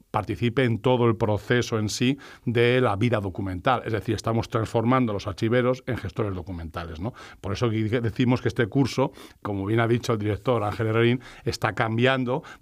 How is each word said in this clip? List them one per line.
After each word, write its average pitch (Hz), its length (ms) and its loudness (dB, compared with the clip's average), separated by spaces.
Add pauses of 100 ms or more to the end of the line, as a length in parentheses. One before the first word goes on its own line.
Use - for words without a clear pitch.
(120)
participe 117 540 0
en 113 140 0
todo 120 280 4
el 113 80 4
proceso 110 640 0
en 107 80 0
sí 127 300 0 (260)
de 120 380 4
la 107 160 2
vida 113 240 2
documental. 98 640 -2
Es 113 80 -4
decir, 107 200 -2
estamos 113 360 -2
transformando 117 640 2
a - 20 -4
los 98 120 -6
archiveros 120 640 0
en 123 80 -2
gestores 101 400 -4
documentales, 82 640 -10
¿no? 107 140 -6 (260)
Por 98 140 -6
eso 120 160 0
que 110 320 0
decimos 117 400 2
que 117 80 0
este 113 180 0
curso, 139 460 0 (280)
como 98 240 -4
bien 110 140 2
ha 117 80 2
dicho 120 240 0
el 113 80 0
director 104 440 0
Ángel 104 240 -2
Herrerín, 117 340 2 (240)
está 117 260 -2
cambiando 123 720 0 (180)